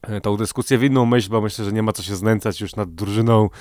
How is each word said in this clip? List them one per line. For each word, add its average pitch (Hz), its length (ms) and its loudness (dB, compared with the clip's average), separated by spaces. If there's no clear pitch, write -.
e, 104 200 -8
tą 104 160 -2
dyskusję 117 400 0
w 113 60 2
inną 131 220 4
myśl, 117 240 2
bo 110 120 0
myślę, 107 240 -4
że 101 60 -2
nie 107 120 0
ma 107 100 0
co 95 100 -8
się 98 120 -6
znęcać 104 460 0
już 101 140 -10
nad 90 200 -6
drużyną 107 540 2